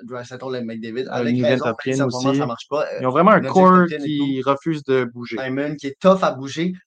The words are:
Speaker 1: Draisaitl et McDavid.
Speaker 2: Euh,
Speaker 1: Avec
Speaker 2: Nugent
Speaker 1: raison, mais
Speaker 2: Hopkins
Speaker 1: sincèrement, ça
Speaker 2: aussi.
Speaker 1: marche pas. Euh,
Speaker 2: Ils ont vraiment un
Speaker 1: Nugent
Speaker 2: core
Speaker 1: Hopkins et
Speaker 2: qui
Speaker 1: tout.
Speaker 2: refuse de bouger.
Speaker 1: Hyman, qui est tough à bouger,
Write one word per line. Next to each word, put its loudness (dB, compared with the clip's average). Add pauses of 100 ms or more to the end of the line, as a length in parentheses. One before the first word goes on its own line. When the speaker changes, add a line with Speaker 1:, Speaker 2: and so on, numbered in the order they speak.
Speaker 1:
Draisaitl -10
et -6
McDavid. -8
Speaker 2:
Euh, -10
Speaker 1:
Avec 0
Speaker 2:
Nugent 2
Speaker 1:
raison, 2
mais 0
Speaker 2:
Hopkins -6
Speaker 1:
sincèrement, -2
ça 0
Speaker 2:
aussi. 2
Speaker 1:
marche -6
pas. -2
Euh, -8
Speaker 2:
Ils 0
ont 2
vraiment 4
un 6
Speaker 1:
Nugent -4
Speaker 2:
core 8
Speaker 1:
Hopkins 4
et -6
Speaker 2:
qui -2
Speaker 1:
tout. 0
Speaker 2:
refuse -2
de 2
bouger. -10
Speaker 1:
Hyman, -4
qui -10
est -10
tough 6
à 0
bouger, -6 (160)